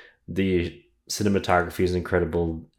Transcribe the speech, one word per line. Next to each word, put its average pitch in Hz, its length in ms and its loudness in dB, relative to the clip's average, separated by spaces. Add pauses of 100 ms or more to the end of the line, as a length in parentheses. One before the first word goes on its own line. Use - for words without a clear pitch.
(280)
the 87 540 0 (260)
cinematography 92 760 0
is 90 100 2
incredible, 85 760 -2 (120)